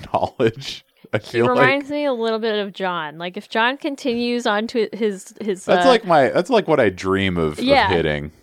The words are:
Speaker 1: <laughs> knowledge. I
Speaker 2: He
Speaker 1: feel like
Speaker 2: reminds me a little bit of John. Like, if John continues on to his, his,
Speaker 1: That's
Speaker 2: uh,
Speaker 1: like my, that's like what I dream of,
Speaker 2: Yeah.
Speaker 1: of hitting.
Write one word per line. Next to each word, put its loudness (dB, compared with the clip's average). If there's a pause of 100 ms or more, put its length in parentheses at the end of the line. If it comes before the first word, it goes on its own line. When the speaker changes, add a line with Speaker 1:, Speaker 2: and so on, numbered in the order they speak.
Speaker 1:
<laughs> -18
knowledge. -2 (300)
I -2
Speaker 2:
He -12
Speaker 1:
feel 0
like 2
Speaker 2:
reminds 2
me -4
a 0
little -2
bit -2
of -6
John. -6
Like, -10
if -12
John 0
continues -4
on 0
to -2
his, -4
his, -6
Speaker 1:
That's 4
Speaker 2:
uh, 8
Speaker 1:
like 4
my, 4
that's 0
like 2
what 4
I 4
dream 0
of, 0
Speaker 2:
Yeah. 2
Speaker 1:
of 0
hitting. 0